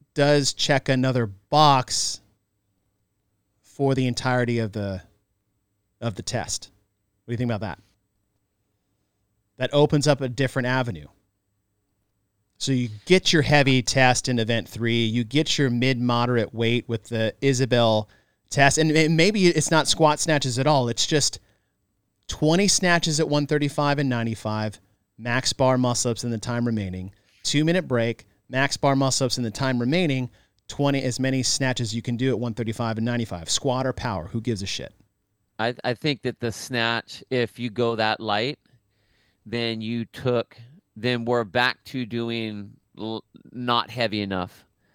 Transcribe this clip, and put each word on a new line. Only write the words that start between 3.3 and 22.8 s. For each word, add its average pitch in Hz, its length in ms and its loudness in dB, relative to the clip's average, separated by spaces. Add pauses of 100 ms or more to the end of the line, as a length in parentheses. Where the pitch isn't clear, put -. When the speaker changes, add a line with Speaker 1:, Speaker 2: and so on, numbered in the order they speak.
Speaker 1:
for 135 360 -2
the 131 100 0
entirety 120 540 0
of 107 100 -4
the, 98 320 -6 (1000)
of 117 140 -6
the - 80 -12
test. - 480 -6 (540)
What 117 80 -10
do - 0 -
you 113 60 -6
think 120 120 -2
about 104 120 -4
that? 95 180 -10 (1800)
That 127 160 -4
opens 147 340 4
up 143 140 2
a 131 80 -4
different 123 380 -2
avenue. 120 400 -2 (1500)
So 135 140 -4
you 123 160 -2 (160)
get 180 300 2
your 151 80 6
heavy 131 400 4
test 131 480 4
in 123 80 2
event 113 280 0
three, 117 380 0
you 113 200 0
get 147 340 0
your 139 100 2
mid-moderate 120 840 0
weight 117 340 0
with 113 160 -6
the 110 380 -2
Isabel 120 680 2 (400)
test, 139 300 4
and, 156 120 4
and 160 240 4
maybe 185 340 4
it's 156 220 2
not 156 160 2
squat 151 340 2
snatches 135 380 0
at 135 80 2
all. 135 220 2
It's - 180 -2
just - 320 0 (880)
twenty 170 380 2
snatches 170 540 2